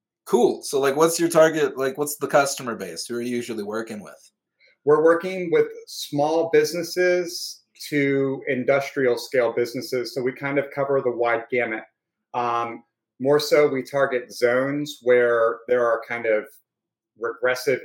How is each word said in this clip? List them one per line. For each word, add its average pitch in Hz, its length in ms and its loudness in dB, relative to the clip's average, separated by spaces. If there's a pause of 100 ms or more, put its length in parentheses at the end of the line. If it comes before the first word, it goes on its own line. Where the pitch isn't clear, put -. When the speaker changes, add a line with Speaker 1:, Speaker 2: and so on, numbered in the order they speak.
(240)
Speaker 1:
Cool. - 380 2
So, - 160 -4
like, 135 160 2
what's 165 240 2
your 165 100 2
target? 156 480 4
Like, 135 220 -2
what's 147 200 -4
the 143 100 -4
customer 135 480 0
base? 90 300 -10
Who 120 100 -6
are 120 40 -4
you 123 140 -6
usually 110 300 -6
working 107 360 -8
with? - 300 -20 (540)
Speaker 2:
We're 151 180 6
working 175 480 2
with 151 160 4 (220)
small 151 640 -2
businesses 170 1080 0 (260)
to 139 580 0
industrial 131 720 0
scale 117 340 0
businesses. 120 640 -4
So 135 80 -4
we 131 100 -2
kind 143 260 -4
of 135 140 -2
cover 139 280 0
the 127 100 0
wide 117 400 -2
gamut. 113 320 -2 (520)
Um, 117 500 -4 (340)
more 143 220 2
so, 147 260 4
we 131 160 -2
target 131 500 -2
zones 139 680 -2
where 117 640 4
there 123 180 2
are 113 220 2
kind 117 200 -6
of 107 180 2 (760)
regressive 123 680 -2